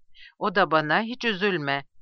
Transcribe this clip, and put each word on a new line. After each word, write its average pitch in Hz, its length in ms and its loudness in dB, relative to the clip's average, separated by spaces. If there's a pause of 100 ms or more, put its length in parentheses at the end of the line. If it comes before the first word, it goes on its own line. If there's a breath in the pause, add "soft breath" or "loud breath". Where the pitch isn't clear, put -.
(400 loud breath)
O 190 160 -4
da 180 160 4
bana, 156 300 2
'Hiç 226 240 -6
üzülme, 175 600 -2 (160)